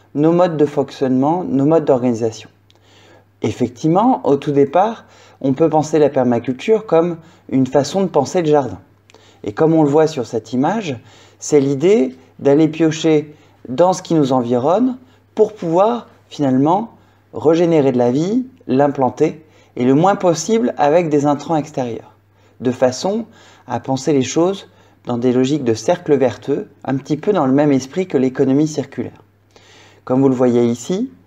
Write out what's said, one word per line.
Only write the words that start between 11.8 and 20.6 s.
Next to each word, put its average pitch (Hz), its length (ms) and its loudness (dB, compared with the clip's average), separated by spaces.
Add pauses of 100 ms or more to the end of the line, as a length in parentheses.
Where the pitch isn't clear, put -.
d'aller 143 260 4
piocher 156 720 0 (320)
dans 170 240 2
ce - 100 -6
qui - 120 -4
nous 143 180 2
environne 135 640 0 (380)
pour 214 160 2
pouvoir 196 560 -2 (200)
finalement 147 680 0 (380)
régénérer 160 600 2
de 123 60 0
la 120 120 2
vie, 190 360 -2 (200)
l'implanter, 139 800 0 (320)
et 123 80 -2
le 131 100 4
moins 185 220 2
possible 196 600 0